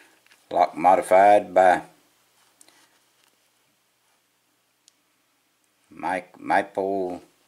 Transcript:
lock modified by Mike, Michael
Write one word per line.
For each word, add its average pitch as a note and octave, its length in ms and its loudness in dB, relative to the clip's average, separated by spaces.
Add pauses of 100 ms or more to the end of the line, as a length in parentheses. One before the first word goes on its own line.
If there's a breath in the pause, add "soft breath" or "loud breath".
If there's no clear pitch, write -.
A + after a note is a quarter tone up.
(500 soft breath)
lock F2 260 -2
modified F#2 760 2
by F#2 300 2 (4000 soft breath)
Mike, D#2+ 500 -12
Michael F#2+ 840 -6 (260)